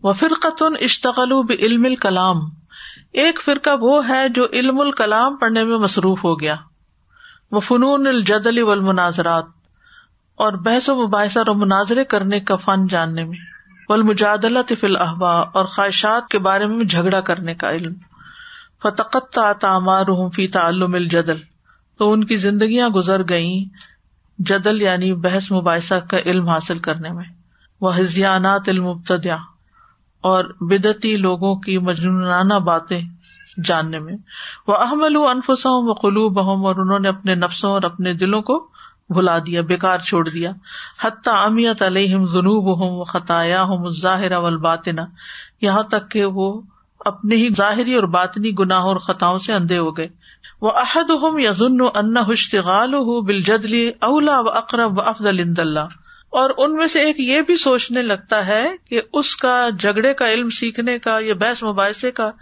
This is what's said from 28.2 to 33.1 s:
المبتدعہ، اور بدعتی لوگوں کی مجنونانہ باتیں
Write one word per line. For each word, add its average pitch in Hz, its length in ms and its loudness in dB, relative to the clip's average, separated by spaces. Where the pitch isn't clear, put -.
المبتدعہ، 180 680 -2
اور 185 240 2
بدعتی 208 560 0
لوگوں 190 400 0
کی 190 220 -2
مجنونانہ 180 760 0
باتیں 175 460 0